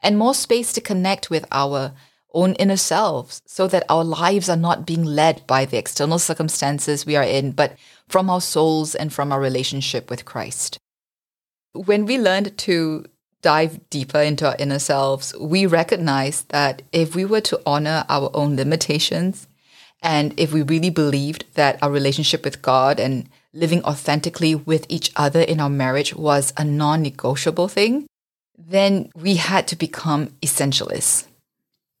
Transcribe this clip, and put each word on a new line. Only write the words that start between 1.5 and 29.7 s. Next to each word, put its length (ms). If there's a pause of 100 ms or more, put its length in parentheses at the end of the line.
our 440 (400)
own 200
inner 220
selves 680
so 200
that 220
our 160
lives 460
are 80
not 260
being 200
led 420
by 180
the 140
external 400
circumstances 880
we 100
are 80
in, 260
but 240 (340)
from 200
our 140
souls 520
and 160
from 220
our 80
relationship 720
with 160
Christ. 500 (960)
When 320
we 140
learned 400
to 480 (340)
dive 480
deeper 320
into 260
our 120
inner 200
selves, 600
we 240
recognized 880
that 320 (100)
if 220
we 100
were 160
to 240
honor 460
our 240
own 200
limitations, 920 (540)
and 360
if 140
we 80
really 300
believed 640
that 280
our 80
relationship 540
with 160
God 400
and 300 (240)
living 300
authentically 720
with 360
each 260
other 240
in 180
our 120
marriage 440
was 440
a 60
non-negotiable 1040
thing, 380 (520)
then 560
we 220
had 320
to 80